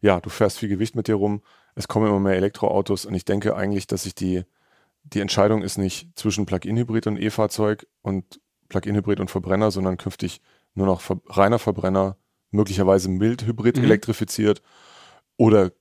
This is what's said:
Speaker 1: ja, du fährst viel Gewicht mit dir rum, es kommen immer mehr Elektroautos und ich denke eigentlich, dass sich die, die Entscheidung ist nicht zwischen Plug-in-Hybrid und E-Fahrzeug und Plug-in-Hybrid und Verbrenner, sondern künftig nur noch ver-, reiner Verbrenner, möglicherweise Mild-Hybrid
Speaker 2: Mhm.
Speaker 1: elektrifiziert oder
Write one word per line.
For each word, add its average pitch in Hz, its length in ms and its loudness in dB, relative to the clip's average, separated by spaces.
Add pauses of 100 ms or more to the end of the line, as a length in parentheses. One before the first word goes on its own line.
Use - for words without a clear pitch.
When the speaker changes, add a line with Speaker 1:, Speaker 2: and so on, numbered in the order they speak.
Speaker 1:
ja, 95 180 4
du 101 100 -12
fährst 101 300 0
viel 107 100 -4
Gewicht 101 260 -2
mit 113 120 -4
dir 110 80 2
rum, 104 260 0 (360)
es - 120 -10
kommen 107 180 2
immer 101 140 2
mehr 98 140 2
Elektroautos 98 680 -2
und 104 100 -6
ich 90 100 -6
denke 101 320 -2
eigentlich, 98 300 -4
dass 95 160 -4
sich 90 120 -10
die, 92 280 -4 (600)
die 123 160 -6
Entscheidung 104 420 2
ist 95 160 -8
nicht 95 380 -4
zwischen 101 300 -2
Plug-in-Hybrid 110 640 -4
und 104 100 -4
E-Fahrzeug 107 680 -2 (160)
und 98 380 -6 (300)
Plug-in-Hybrid 104 500 -2
und 95 100 -4
Verbrenner, 95 420 0
sondern 92 260 -2
künftig - 420 -8 (340)
nur 98 140 2
noch 92 140 2
ver-, 92 260 -4
reiner 104 320 2
Verbrenner, 95 560 0 (360)
möglicherweise 95 580 2
Mild-Hybrid 113 680 0
Speaker 2:
Mhm. 123 60 2
Speaker 1:
elektrifiziert 107 800 2 (720)
oder 107 340 6 (120)